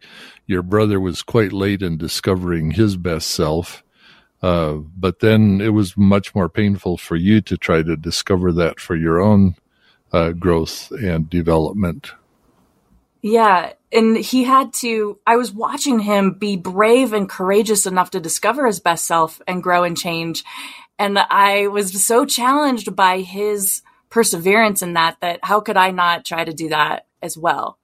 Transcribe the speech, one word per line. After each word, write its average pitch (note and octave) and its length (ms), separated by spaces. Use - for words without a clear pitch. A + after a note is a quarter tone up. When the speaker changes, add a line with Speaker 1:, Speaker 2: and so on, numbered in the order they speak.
Speaker 1:
your F2+ 160
brother G#2 360
was F#2 220
quite A2 320
late G2 300
in E2+ 140
discovering E2+ 760
his G2+ 260
best E2+ 320
self. D#2+ 540
Uh, E2+ 340
but F2+ 220
then A2 400
it G#2+ 140
was G2+ 240
much G2 360
more F#2 140
painful G2+ 480
for - 220
you G2+ 240
to F#2 160
try D#2+ 260
to E2 140
discover F2 560
that E2 260
for - 160
your E2 240
own, G2 340
uh, E2+ 180
growth E2+ 600
and E2 380
development. E2+ 840
Speaker 2:
Yeah. G#3 520
And A3+ 240
he B3 300
had B3+ 300
to, A3 520
I A#3 80
was A#3+ 160
watching A#3+ 480
him G3+ 360
be G3+ 200
brave G#3+ 560
and G3+ 160
courageous G3+ 580
enough F#3 260
to F#3 100
discover A3 440
his F#3+ 140
best E3+ 260
self E3 400
and F3+ 160
grow F3 220
and E3+ 140
change. E3 480
And G3+ 220
I G3+ 480
was G3 340
so A#3 220
challenged B3+ 720
by F#3 240
his G3 600
perseverance G#3 720
in F3 120
that, E3 260
that F3 240
how G3+ 160
could G#3 160
I F#3+ 160
not F3 320
try E3 220
to E3 80
do D#3+ 160
that D3+ 380
as E3 160
well, D#3 460